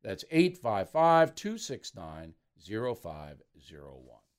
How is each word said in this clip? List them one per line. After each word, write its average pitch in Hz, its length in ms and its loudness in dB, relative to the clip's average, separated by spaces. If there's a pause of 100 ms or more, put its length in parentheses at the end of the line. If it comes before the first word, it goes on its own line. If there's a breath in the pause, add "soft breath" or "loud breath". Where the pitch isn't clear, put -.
That's 98 280 -8
eight 170 260 4
five 101 320 -2
five, 165 460 6
two 214 240 -8
six - 360 -12
nine, 80 380 -14 (260)
zero 113 360 -4
five 76 480 -12 (180)
zero 71 420 -20
one. 60 140 -20 (220)